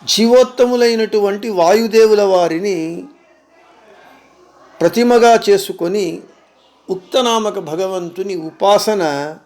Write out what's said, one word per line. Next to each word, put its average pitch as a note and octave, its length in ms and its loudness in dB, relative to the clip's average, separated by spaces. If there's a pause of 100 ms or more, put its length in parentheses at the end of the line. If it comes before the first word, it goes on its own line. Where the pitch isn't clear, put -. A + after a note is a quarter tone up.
జీవోత్తములైనటువంటి A#3 1400 0
వాయుదేవుల G#3+ 720 2
వారిని F3 800 -2 (1800)
ప్రతిమగా A#3 680 2
చేసుకొని F#3+ 760 -2 (680)
ఉక్తనామక A3 680 -2
భగవంతుని F#3 760 -8
ఉపాసన D#3+ 1120 -2